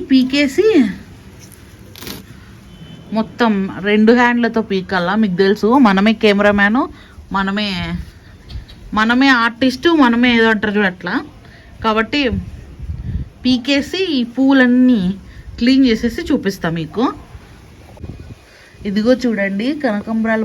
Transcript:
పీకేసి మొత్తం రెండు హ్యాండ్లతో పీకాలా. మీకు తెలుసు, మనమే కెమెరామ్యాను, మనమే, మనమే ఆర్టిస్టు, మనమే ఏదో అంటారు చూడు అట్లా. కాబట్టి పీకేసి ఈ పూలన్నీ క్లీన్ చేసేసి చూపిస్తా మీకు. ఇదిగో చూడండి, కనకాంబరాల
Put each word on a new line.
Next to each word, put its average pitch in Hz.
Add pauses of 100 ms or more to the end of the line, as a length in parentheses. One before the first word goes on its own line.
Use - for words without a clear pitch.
(100)
పీకేసి 277 (2500)
మొత్తం 220 (360)
రెండు 214
హ్యాండ్లతో 233
పీకాలా. 185 (100)
మీకు 185
తెలుసు, 202 (200)
మనమే 196 (120)
కెమెరామ్యాను, 208 (540)
మనమే, 196 (1300)
మనమే 247 (140)
ఆర్టిస్టు, 254 (140)
మనమే 240
ఏదో 226
అంటారు 208
చూడు 202
అట్లా. 180 (720)
కాబట్టి 220 (1200)
పీకేసి 277 (200)
ఈ - (160)
పూలన్నీ 254 (580)
క్లీన్ 262
చేసేసి 233 (120)
చూపిస్తా 190 (100)
మీకు. 175 (1800)
ఇదిగో 214 (100)
చూడండి, 202 (160)
కనకాంబరాల 220